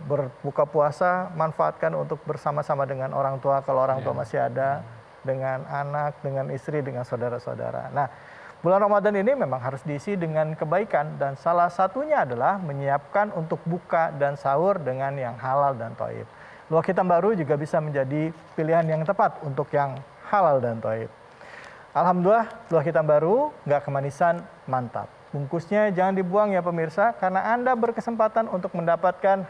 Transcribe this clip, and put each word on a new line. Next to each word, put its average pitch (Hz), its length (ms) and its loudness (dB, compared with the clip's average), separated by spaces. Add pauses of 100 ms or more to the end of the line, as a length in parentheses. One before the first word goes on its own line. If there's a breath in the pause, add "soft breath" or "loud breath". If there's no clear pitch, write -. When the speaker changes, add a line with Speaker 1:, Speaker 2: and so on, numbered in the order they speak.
Speaker 1:
berbuka 143 640 -2
puasa, 180 680 2
manfaatkan 160 600 -2
untuk 151 320 -4
bersama-sama 147 560 -2
dengan 135 320 -4
orang 135 240 0
tua, 139 240 0
kalau 131 240 2
orang 135 160 0
tua 131 80 -2
Speaker 2:
Ya. 131 80 -4
Speaker 1:
masih 135 240 -4
ada, 127 320 -2
Speaker 2:
Hmm. - 260 -12 (220)
Speaker 1:
dengan 131 420 -4
anak, 143 540 -4
dengan 135 320 -4
istri, 147 320 -4
dengan 127 240 -6
saudara-saudara. 123 880 -6
Nah, 135 160 -2 (480 loud breath)
bulan 190 240 4
Ramadan 208 320 4
ini 214 240 2
memang 131 240 -2
harus 131 180 -4
diisi 151 380 -4
dengan 156 340 0
kebaikan, 156 640 0
dan 139 240 -4
salah 175 320 2
satunya 208 560 0
adalah 135 320 0
menyiapkan 143 720 0
untuk 165 320 -4
buka 170 560 0
dan 143 160 2
sahur 160 480 2
dengan 135 320 -4
yang 123 240 -6
halal 135 400 0
dan 117 160 -8
thayyib. 110 320 -8 (400 loud breath)
Luar 160 160 2
Hitam 190 240 2
Baru 185 320 4
juga 151 160 0
bisa 151 240 0
menjadi 151 560 -2 (240)
pilihan 165 240 4
yang 160 240 0
tepat 196 340 2
untuk 143 300 -6
yang 139 240 0 (320)
halal 170 320 4
dan 113 240 -2
thayyib. 110 240 -4 (840 loud breath)
Alhamdulillah, 180 580 4 (160)
Luar 160 160 2
Hitam 156 240 2
Baru 175 560 4
nggak 143 240 0
kemanisan, 143 560 0 (240)
mantap. 123 400 -4 (240)
Bungkusnya 170 640 0
jangan 185 180 2
dibuang, 196 380 2
ya, 185 100 2
pemirsa, 170 540 0
karena 185 320 0
Anda 247 260 2
berkesempatan 226 800 0
untuk 185 240 -4
mendapatkan 180 760 2